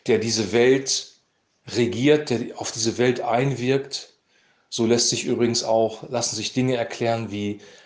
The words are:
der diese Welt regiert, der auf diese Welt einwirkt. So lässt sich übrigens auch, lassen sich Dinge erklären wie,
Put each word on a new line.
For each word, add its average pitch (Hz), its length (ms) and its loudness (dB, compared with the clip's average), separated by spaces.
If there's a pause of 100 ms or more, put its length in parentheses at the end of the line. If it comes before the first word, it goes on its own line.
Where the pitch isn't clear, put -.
der 110 120 4
diese 107 340 -2
Welt 131 600 2 (540)
regiert, 123 640 2
der 117 300 -4
auf - 120 -6
diese 110 260 -2
Welt 123 220 2
einwirkt. 127 920 -2 (540)
So 117 180 0
lässt 120 240 4
sich 120 140 -4
übrigens 120 400 0
auch, 113 440 0
lassen 113 280 -4
sich 107 160 -6
Dinge 127 240 0
erklären 117 560 -4
wie, 104 280 -6 (260)